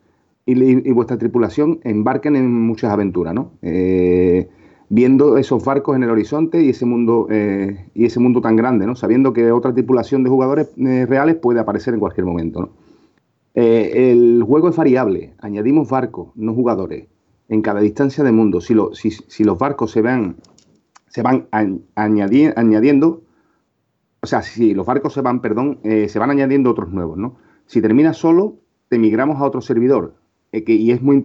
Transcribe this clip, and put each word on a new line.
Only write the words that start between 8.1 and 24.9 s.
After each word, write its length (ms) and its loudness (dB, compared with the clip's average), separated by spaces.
mundo 220 2
tan 140 2
grande, 300 0
¿no? 80 -4
Sabiendo 380 0
que 200 2
otra 200 0
tripulación 500 0
de 60 0
jugadores, 480 0
eh, 300 0
reales 300 2
puede 240 0
aparecer 340 -4
en 60 -2
cualquier 260 -4
momento, 340 -6
¿no? 100 -8
Eh, 540 2
el 340 6
juego 220 2
es 80 -2
variable, 640 0
añadimos 480 0
barcos, 480 -6
no 160 -6
jugadores, 560 -4
en 140 0
cada 180 -2
distancia 420 0
de 80 2
mundo. 300 2
Si 140 -2
lo, 200 0
si, 160 -4
si 340 -6
los 140 2
barcos 320 -4
se 120 -2
van, 340 -2
se 140 -8
van 280 0
añ-, 300 -2
añadi-, 580 2
añadiendo, 680 2
o 60 -12
sea, 160 -4
si 320 0
los 120 -4
barcos 280 -4